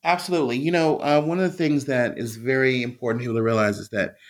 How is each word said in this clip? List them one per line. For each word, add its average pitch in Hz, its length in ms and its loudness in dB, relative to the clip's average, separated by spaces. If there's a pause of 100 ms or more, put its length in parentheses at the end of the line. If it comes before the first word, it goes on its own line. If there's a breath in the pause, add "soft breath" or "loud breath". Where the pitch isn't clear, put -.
Absolutely. 165 540 0
You 151 140 0
know, 160 280 2
uh, 147 220 2
one 165 180 -2
of 185 120 0
the 185 60 -14
things 147 280 0
that 123 320 0
is 113 180 -6
very 127 480 2
important 123 380 -4
people 117 140 -4
to 113 60 0
realize 107 380 2
is - 100 -14
that, 101 260 -4 (140 loud breath)